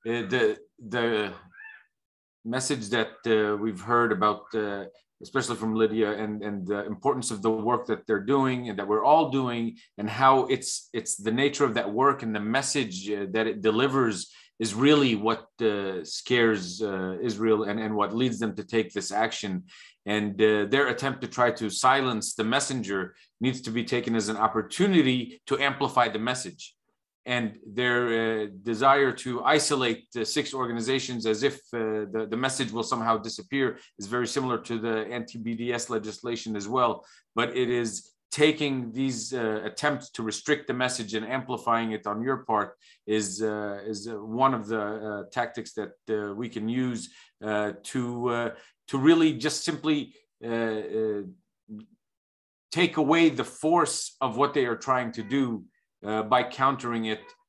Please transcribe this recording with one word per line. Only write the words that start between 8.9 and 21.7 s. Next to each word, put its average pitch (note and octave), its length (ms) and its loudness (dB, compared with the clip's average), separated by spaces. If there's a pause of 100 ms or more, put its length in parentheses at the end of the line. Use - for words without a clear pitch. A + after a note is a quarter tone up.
all D3 260 6
doing, A#2+ 460 -2 (220)
and G#2+ 100 -4
how C3 380 6
it's, - 480 -2
it's - 220 -4
the G#2+ 160 -2
nature C#3 340 4
of A2 80 -2
that G#2 180 -2
work C3+ 300 4
and A2 120 -4
the G#2 60 -2
message, G#2+ 720 -2
uh, G2+ 220 -2
that A2 140 2
it G#2+ 140 -4
delivers A2+ 720 2 (260)
is G#2+ 160 -4
really C3+ 420 6
what, A2 320 -2 (120)
uh, G2 440 0
scares, G#2+ 760 2
uh, F#2+ 400 -2
Israel A2 440 2
and, G#2 160 -2
and A2 140 -4
what G2+ 200 0
leads A#2 240 0
them G#2+ 160 -2
to F#2+ 100 -10
take A2 280 -2
this G2 180 -6
action. G2+ 540 -2 (420)
And, G#2 340 0
uh, G#2+ 260 6
their C3+ 220 4
attempt B2 340 -4
to A#2 60 -8
try A#2+ 240 2
to G#2+ 180 -4